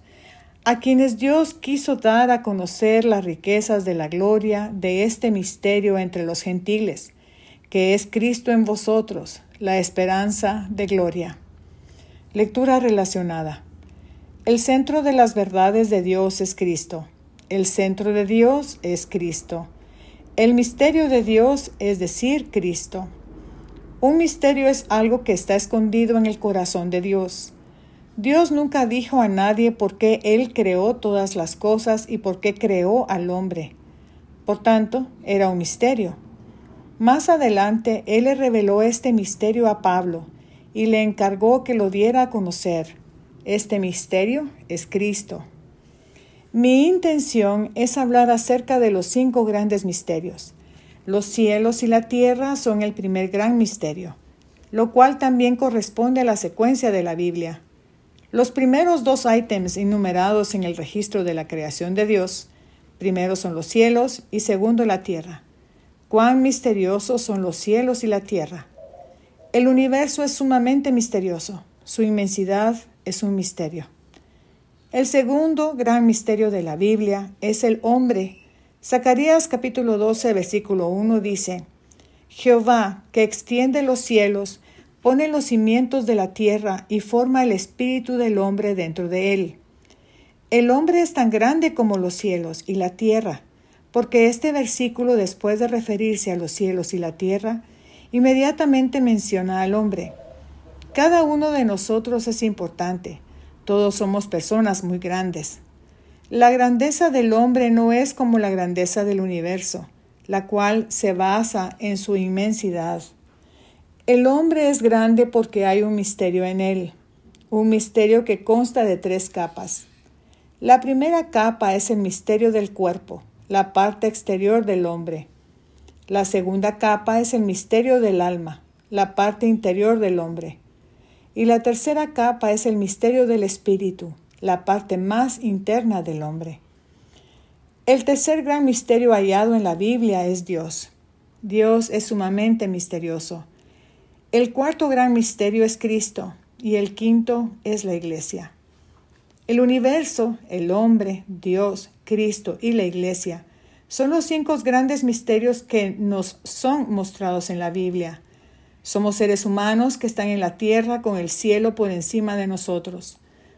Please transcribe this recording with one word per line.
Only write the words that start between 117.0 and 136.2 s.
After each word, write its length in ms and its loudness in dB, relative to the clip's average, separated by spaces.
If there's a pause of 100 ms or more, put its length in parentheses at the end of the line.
un 220 2
misterio 560 2
que 180 -2
consta 400 2
de 140 0
tres 320 -4
capas. 560 -8 (720)
La 200 6
primera 500 0
capa 440 0
es 140 -2
el 120 0
misterio 520 0
del 220 0
cuerpo, 480 -4 (260)
la 240 0
parte 360 0
exterior 580 0
del 180 0
hombre. 440 -8 (800)
La 200 0
segunda 500 -2
capa 420 0
es 140 -2
el 80 0
misterio 640 2
del 180 2
alma, 420 -4 (280)
la 240 -2
parte 320 0
interior 540 2
del 180 0
hombre. 400 -8 (760)
Y 120 0
la 140 6
tercera 520 -2
capa 400 0
es 140 0
el 100 0
misterio 500 0
del 160 0
espíritu, 680 -2 (280)
la 260 -2
parte 320 -2
más 440 -2
interna 600 -2
del 200 -8